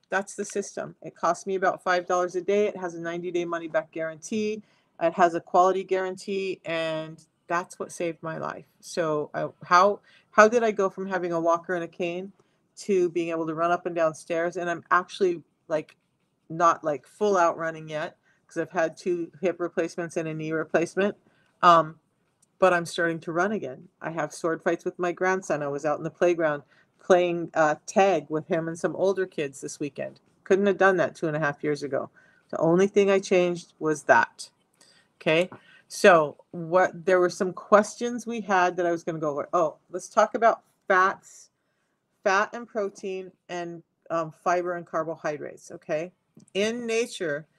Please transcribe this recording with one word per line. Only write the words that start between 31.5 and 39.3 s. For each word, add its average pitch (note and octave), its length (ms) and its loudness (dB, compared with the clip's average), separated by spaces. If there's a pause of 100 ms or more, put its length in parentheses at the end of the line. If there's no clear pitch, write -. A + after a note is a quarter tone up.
years D3 200 -2
ago. C3+ 280 -6 (380)
The - 100 -8
only F3 280 4
thing G3+ 220 2
I G3 100 4
changed F3+ 600 0
was D#3 240 -2
that. - 480 2 (640)
Okay. E3 340 0 (380)
So E3 500 6 (140)
what, E3+ 540 0
there F#3 140 4
were F3+ 100 4
some F#3 220 -4
questions A3 720 0
we A#3 160 -6
had F3+ 360 0
that F3 80 -2
I E3+ 60 0
was E3 120 -4
gonna E3 160 -6
go D3+ 120 -2